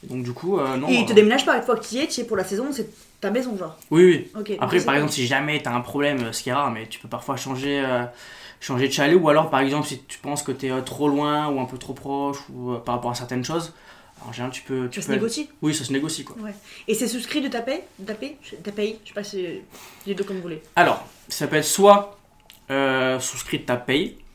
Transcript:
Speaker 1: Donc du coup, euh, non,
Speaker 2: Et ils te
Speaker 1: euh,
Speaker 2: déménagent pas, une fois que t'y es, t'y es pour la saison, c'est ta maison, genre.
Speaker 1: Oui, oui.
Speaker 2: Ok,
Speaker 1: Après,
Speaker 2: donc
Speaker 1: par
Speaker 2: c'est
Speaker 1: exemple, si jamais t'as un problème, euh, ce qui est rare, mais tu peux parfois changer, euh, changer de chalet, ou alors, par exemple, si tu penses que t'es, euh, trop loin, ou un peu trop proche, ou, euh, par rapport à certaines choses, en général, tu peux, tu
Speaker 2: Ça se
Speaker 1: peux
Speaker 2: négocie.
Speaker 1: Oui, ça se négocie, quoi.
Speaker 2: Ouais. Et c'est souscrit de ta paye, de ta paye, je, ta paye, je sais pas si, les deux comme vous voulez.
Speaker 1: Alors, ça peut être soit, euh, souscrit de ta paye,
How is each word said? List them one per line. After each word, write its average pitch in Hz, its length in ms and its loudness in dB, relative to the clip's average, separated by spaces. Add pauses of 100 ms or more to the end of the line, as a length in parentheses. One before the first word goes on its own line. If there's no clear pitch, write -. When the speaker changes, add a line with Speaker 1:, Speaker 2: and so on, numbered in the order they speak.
Speaker 1:
Donc 127 200 -6
du 120 80 -6
coup, 175 260 -2
euh, 131 180 0
non, 131 120 -2
Speaker 2:
Et 262 60 4
ils 233 120 4
te 233 60 -2
Speaker 1:
euh, - 20 0
Speaker 2:
déménagent 214 320 8
pas, 285 100 4
une 233 60 0
fois 233 140 0
que 220 80 -6
t'y 226 140 -6
es, 302 80 0
t'y - 140 -4
es 226 40 -4
pour 220 120 -4
la 185 80 0
saison, 214 280 -4
c'est 240 160 -4 (320)
ta 196 100 -2
maison, 240 260 -2
genre. 170 200 -8 (140)
Speaker 1:
Oui, 170 140 10
oui. 165 340 6
Speaker 2:
Ok, 208 120 -8 (100)
Speaker 1:
Après, - 180 2
Speaker 2:
donc - 80 2
Speaker 1:
par 139 80 4
Speaker 2:
c'est 143 40 4
Speaker 1:
exemple, 147 140 0
si 127 140 0
jamais 139 360 0
t'as 123 120 -2
un 123 60 2
problème, 143 440 0
euh, 113 80 -4
ce - 100 -6
qui - 80 -6
est - 20 0
rare, 135 180 2
mais 110 180 -8
tu - 100 -12
peux 120 100 -18
parfois 123 280 -6
changer, 139 480 -2
euh, 127 200 0 (560)
changer 131 280 0
de 131 40 0
chalet, 151 260 4
ou 160 100 6
alors, 156 220 6
par 135 100 4
exemple, 139 260 0
si 123 220 -10
tu - 100 -16
penses 143 240 -6
que 139 100 -4
t'es, 131 180 -4
euh, 131 100 -2
trop 139 280 -2
loin, 147 400 2
ou 135 120 -2
un 123 60 -2
peu 127 120 -12
trop - 160 -12
proche, 139 440 -4 (140)
ou, 123 200 -6
euh, 117 60 -4
par 123 180 -2
rapport 120 140 -4
à 123 40 -6
certaines 123 300 -4
choses, 160 280 -4 (540)
en 117 60 -12
général, 123 200 -8
tu - 100 -12
peux, 127 280 -4
tu 196 100 -8
Speaker 2:
Ça - 20 -6
se - 60 -6
Speaker 1:
peux - 60 2
Speaker 2:
négocie. 226 340 -2 (140)
Speaker 1:
Oui, 151 120 2
ça - 100 -4
se 127 80 -4
négocie, 151 320 -2
quoi. - 180 -16
Speaker 2:
Ouais. 208 120 -10 (340)
Et 226 60 2
c'est 233 140 0
souscrit 254 340 -4
de 269 60 -2
ta 240 140 -4
paye, 277 180 -6 (180)
de 190 80 -14
ta 208 80 -8
paye, 285 280 -12
je, - 140 -18
ta 196 160 -12
paye, 214 320 -4
je - 40 -18
sais - 60 -20
pas 208 100 -6
si, 190 220 -6 (600)
les 196 80 -2
deux 196 100 -4
comme 196 120 -6
vous 180 60 -6
voulez. 165 200 -8 (140)
Speaker 1:
Alors, 165 280 4 (240)
ça - 180 -4
peut 160 100 0
être 151 80 2
soit, 202 540 6 (520)
euh, 131 500 2
souscrit - 380 -6
de - 60 -8
ta 123 120 0
paye, 143 400 -2 (180)